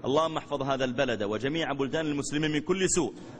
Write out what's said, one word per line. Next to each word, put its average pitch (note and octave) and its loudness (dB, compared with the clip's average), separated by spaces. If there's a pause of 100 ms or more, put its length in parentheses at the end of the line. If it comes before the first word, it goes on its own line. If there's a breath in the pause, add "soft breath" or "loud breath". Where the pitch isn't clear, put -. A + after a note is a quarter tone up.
اللهم D#3 2
احفظ C#3 -4
هذا C3+ 2
البلد B2 0
وجميع C3+ 0
بلدان C#3 0
المسلمين D3 0
من D3+ 2
كل F#3 0
سوء. C3+ 2 (260 loud breath)